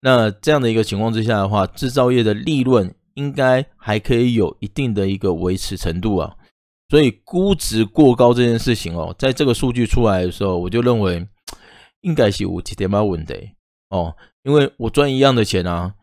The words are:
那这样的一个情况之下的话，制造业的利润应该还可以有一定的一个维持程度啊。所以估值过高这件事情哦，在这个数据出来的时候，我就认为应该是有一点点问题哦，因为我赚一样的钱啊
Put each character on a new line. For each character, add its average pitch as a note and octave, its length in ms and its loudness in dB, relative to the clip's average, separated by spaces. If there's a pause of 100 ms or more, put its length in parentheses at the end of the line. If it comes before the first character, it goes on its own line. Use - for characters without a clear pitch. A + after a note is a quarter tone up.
那 B2 280 2
这 G#2 220 -4
样 D3 100 2
的 A#2+ 80 0
一 A2 60 0
个 A2 80 2
情 G2+ 160 -4
况 A2+ 120 -2
之 A2 120 -2
下 A2 140 0
的 G2 120 0
话， G2+ 160 0
制 - 240 -6
造 B2+ 220 2
业 B2 100 4
的 G#2+ 120 2
利 C3 280 -2
润 A#2 320 2 (220)
应 C#3+ 180 -6
该 C3 320 2 (100)
还 G#2+ 220 -4
可 A#2 180 -2
以 A#2+ 200 2
有 G2+ 240 0
一 G#2 80 -10
定 B2 260 -4
的 G2 160 0
一 G2 80 -4
个 F#2+ 160 -2
维 F2+ 240 -2
持 - 180 -8
程 F2 240 -4
度 G2+ 180 -2
啊。 - 180 -6 (520)
所 D3 140 4
以 C3+ 80 4 (160)
估 F#3+ 300 0
值 A2 280 -2
过 B2+ 320 4
高 A#2+ 160 6
这 B2 140 2
件 A#2 140 0
事 A#2+ 160 -2
情 E2+ 200 -10
哦， E2+ 220 -8
在 C3+ 160 -2
这 D3+ 100 -2
个 B2+ 120 2
数 B2+ 180 -2
据 A#2+ 140 -2
出 A#2+ 200 2
来 F#2 160 0
的 F2+ 80 -2
时 - 120 -8
候， F#2+ 140 -2
我 F2+ 120 -6
就 A2+ 120 -2
认 A#2+ 180 2
为 F#2 280 -4 (760)
应 E3+ 120 -2
该 B2+ 160 2
是 G2 140 -4
有 F#2 160 -6
一 - 40 -12
点 - 260 -6
点 G2+ 180 0
问 E2 180 -4
题 - 260 -14 (380)
哦， E2+ 260 -4 (280)
因 C3+ 100 -2
为 C#3+ 240 4
我 A2+ 120 -6
赚 C#3+ 220 0
一 C3 60 -2
样 C3+ 180 4
的 A#2 80 2
钱 F2+ 220 -2
啊 F2 380 -4